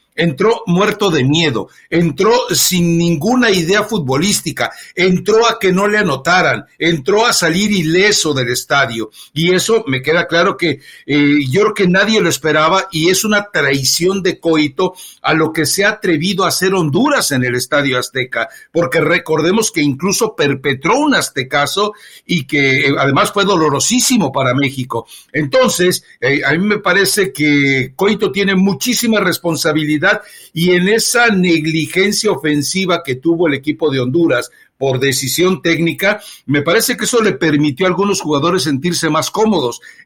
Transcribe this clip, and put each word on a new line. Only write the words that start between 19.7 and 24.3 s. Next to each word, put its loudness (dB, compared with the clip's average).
que -4
incluso -2
perpetró -2
un 2
aztecaso -2
y -2
que, 0
eh, 2
además 0
fue 0
dolorosísimo 0